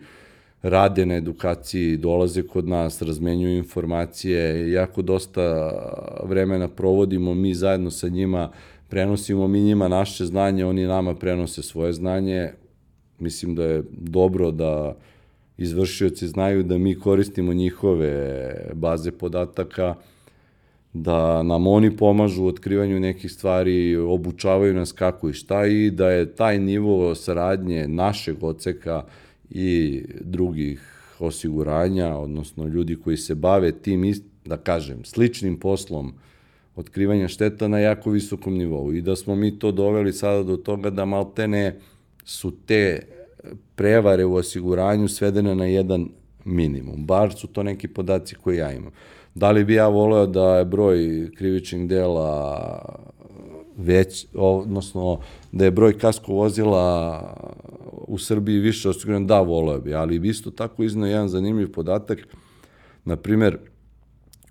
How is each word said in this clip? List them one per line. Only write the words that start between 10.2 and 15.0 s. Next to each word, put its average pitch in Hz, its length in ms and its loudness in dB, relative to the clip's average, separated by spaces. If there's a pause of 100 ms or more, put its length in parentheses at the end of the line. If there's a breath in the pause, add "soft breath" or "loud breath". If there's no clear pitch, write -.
znanje, 95 400 0
oni 92 220 0
nama 92 280 0
prenose 87 480 -4
svoje 82 300 -4
znanje. 92 580 -2 (680)
Mislim 85 360 -6
da 82 100 -2
je 80 260 0
dobro 90 600 0
da 78 440 -4 (640 soft breath)